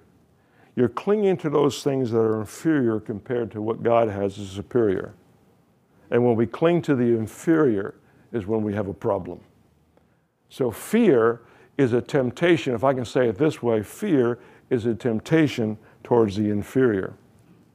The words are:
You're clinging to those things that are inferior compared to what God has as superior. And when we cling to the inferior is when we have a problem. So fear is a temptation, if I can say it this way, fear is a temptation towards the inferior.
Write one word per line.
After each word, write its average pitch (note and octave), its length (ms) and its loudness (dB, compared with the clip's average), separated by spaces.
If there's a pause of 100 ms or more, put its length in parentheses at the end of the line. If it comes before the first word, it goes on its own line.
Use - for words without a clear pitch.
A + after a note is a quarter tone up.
(760)
You're A#2+ 140 2
clinging G3+ 480 0
to D#3 120 -6
those C#3+ 320 0
things C3+ 280 -2
that A2+ 80 0
are A2 220 0
inferior A#2 600 -2
compared A2+ 520 -8
to G#2+ 100 -8
what A2 200 -6
God A#2 260 2
has G2 300 -4
as G2+ 100 -10
superior. F#2+ 640 -2 (960)
And A#2+ 140 2
when A#2+ 120 4
we A2+ 100 2
cling E3 360 0
to D3+ 120 0
the A#2+ 220 2
inferior A2+ 800 0 (380)
is G#2+ 140 -6
when A2 160 -2
we G#2 120 -4
have G2+ 140 -4
a F#2+ 60 -8
problem. F2+ 460 -4 (1080)
So B2+ 200 -4
fear A#2+ 720 2 (380)
is B2 160 2
a A#2+ 60 2
temptation, C#3 760 0
if A2+ 100 -2
I C#3 80 4
can B2+ 120 -4
say B2 240 0
it G2 100 -4
this C#3 240 0
way, A2+ 200 0
fear B2+ 560 0 (320)
is A#2+ 160 0
a A#2 80 0
temptation A#2 840 0 (260)
towards A2+ 320 4
the G#2 140 0
inferior. G#2 640 0 (600)